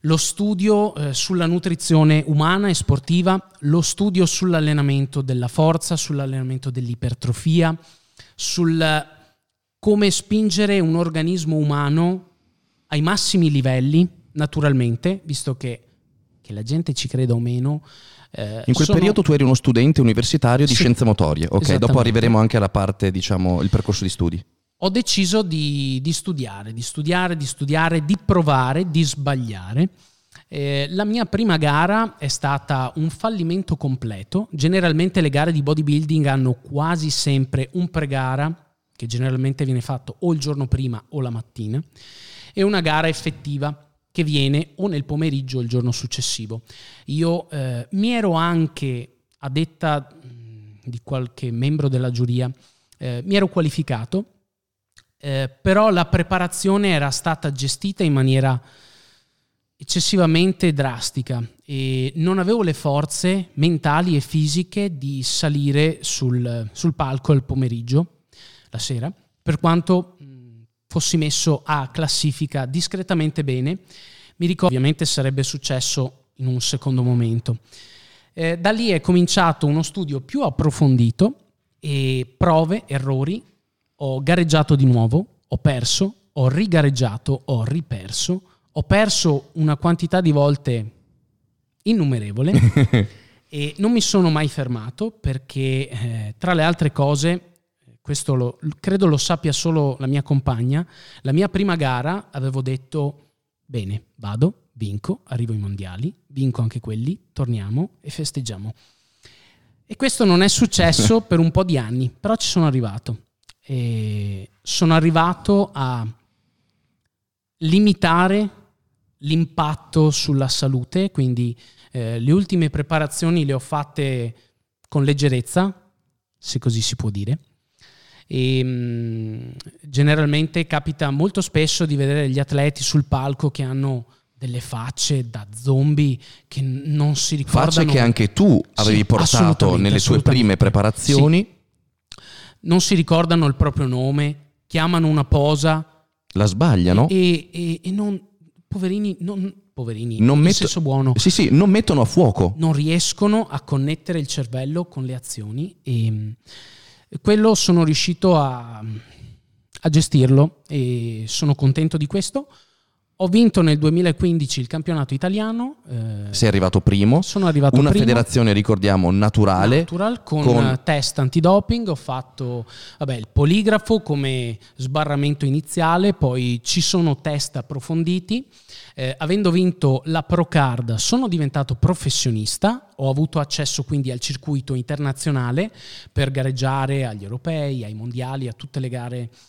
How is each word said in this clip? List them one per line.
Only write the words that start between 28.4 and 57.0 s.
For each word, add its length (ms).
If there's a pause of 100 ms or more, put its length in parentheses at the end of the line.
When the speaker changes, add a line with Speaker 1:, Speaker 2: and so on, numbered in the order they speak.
Speaker 1:
di 140
sbagliare. 840 (600)
Eh, 420
la 140
mia 220
prima 320
gara 600
è 100
stata 680
un 120
fallimento 680
completo. 760
Generalmente 680
le 100
gare 220
di 100
bodybuilding 640
hanno 280
quasi 560
sempre 640
un 140
pre-gara, 640 (440)
che 100
generalmente 580
viene 160
fatto 400
o 120
il 80
giorno 260
prima 440
o 100
la 100
mattina, 520 (680)
e 100
una 180
gara 280
effettiva 800 (240)
che 100
viene 540
o 100
nel 180
pomeriggio 540
o 40
il 60
giorno 240
successivo. 720 (440)
Io, 440
eh, 420
mi 200
ero 220
anche, 840 (220)
a 100
detta, 680
mm, 600 (100)
di 180
qualche 480
membro 380
della 240
giuria, 360 (500)
eh, 260
mi 100
ero 140
qualificato, 800 (920)
eh, 300 (120)
però 300
la 160
preparazione 840
era 200